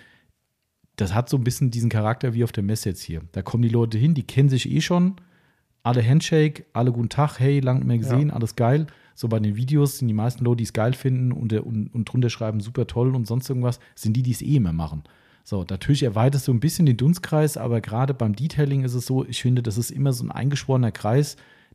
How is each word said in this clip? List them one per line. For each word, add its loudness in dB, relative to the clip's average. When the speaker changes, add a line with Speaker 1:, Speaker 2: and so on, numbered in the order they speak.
Speaker 1:
das -2
hat 0
so 0
ein 0
bisschen 0
diesen 0
Charakter 0
wie 0
auf -2
der -4
Messe -2
jetzt -8
hier. -8
Da -6
kommen -2
die 4
Leute 0
hin, 2
die -2
kennen 2
sich 0
eh 0
schon. 2
Alle 2
Handshake, 2
alle 2
guten -2
Tag, 0
hey, 4
lang 2
nicht -2
mehr 2
Speaker 2:
Ja. 0
Speaker 1:
gesehen, 2
alles -4
geil. 2
So -6
bei 2
den 0
Videos 0
sind 0
die 0
meisten -2
Leute, 2
die -2
es -6
geil 2
finden 0
und, -4
und, -2
und -4
drunter 0
schreiben, -4
super -4
toll 0
und -2
sonst -4
irgendwas, -2
sind -2
die, 2
die 0
es -8
eh 2
immer 2
machen. -4
So, -4
natürlich 0
erweiterst 2
du 4
ein 2
bisschen 2
den 4
Dunstkreis, 0
aber -2
gerade -2
beim 0
Detailing 0
ist -2
es -4
so, 0
ich -8
finde, 2
das -4
ist -2
immer 0
so -4
ein -6
eingeschworener 0
Kreis, 0